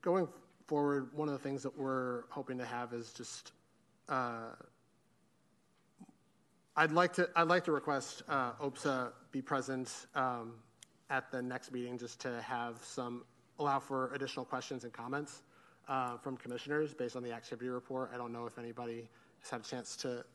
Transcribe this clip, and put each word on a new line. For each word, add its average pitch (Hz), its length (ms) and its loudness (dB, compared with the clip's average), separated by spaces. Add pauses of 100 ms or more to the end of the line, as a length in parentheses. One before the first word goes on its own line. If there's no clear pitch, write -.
going 180 280 6 (380)
forward, 143 460 4
one 151 160 0
of 143 40 0
the 135 80 -2
things 139 220 -2
that 175 160 -4
we're 127 520 0
hoping 131 260 -4
to 123 80 -2
have 120 300 -4
is 117 180 -6
just, - 400 -12 (560)
uh, 120 440 0 (2250)
I'd 156 180 6
like 175 220 8
to, 175 220 6
I'd 170 120 8
like 175 160 6
to 165 80 4
request, 139 580 0
uh, 131 220 2 (100)
opsa 131 500 0 (180)
be 135 120 -2
present, 131 720 -2
um, 123 400 0 (560)
at 135 200 0
the 127 120 0
next 127 280 -4
meeting 123 280 -4
just 120 240 -8
to 123 180 -2
have 120 420 -4
some, 123 420 -6 (340)
allow 143 200 4
for 131 340 0
additional 135 320 -4
questions 127 400 -4
and 117 80 -8
comments, 139 500 -4 (460)
uh, 127 300 2
from 131 180 -4
commissioners 143 560 0
based 123 240 -2
on 123 60 -4
the 120 100 -4
activity 120 380 -6
report. 127 420 -4
I 123 60 -6
don't 120 120 -4
know 117 140 -4
if 117 140 -8
anybody 117 500 -6 (320)
has - 80 -16
had 120 120 -4
a 107 40 -16
chance 123 340 -6
to 123 360 -4